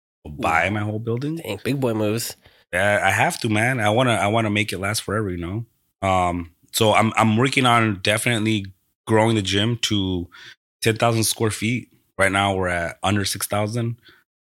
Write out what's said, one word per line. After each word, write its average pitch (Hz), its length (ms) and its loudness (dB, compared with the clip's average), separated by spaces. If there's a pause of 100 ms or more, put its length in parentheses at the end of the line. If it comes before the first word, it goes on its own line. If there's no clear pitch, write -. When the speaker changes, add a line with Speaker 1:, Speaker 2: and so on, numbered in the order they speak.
(280)
Speaker 1:
buy 82 420 0
my 107 100 -4
whole 107 180 -4
building. 123 380 -6
Speaker 2:
Dang, 107 280 -8
big 135 160 -2
boy 120 140 0
moves. 107 420 -2 (360)
Speaker 1:
Yeah, 98 300 2
I 95 80 2
have 127 300 0
to, 120 80 -2
man. 117 320 0
I 104 100 0
wanna, 120 240 2
I 95 120 2
wanna 110 240 0
make 104 220 0
it 92 60 -6
last 101 240 -4
forever, 101 280 -4
you 87 80 -6
know? 98 680 -8
Um, 87 440 0 (220)
so 107 200 4
I'm, 104 240 4
I'm 110 200 4
working 131 300 2
on 113 360 2
definitely 107 640 0 (400)
growing 110 300 4
the 107 60 0
gym 101 400 0
to 92 460 -2 (540)
ten 113 140 2
thousand 113 280 2
square 110 280 -2
feet. 117 400 -4 (260)
Right 95 140 4
now 98 220 2
we're 92 140 -2
at 85 360 -4
under 98 200 2
six - 220 -6
thousand. 117 500 -4 (540)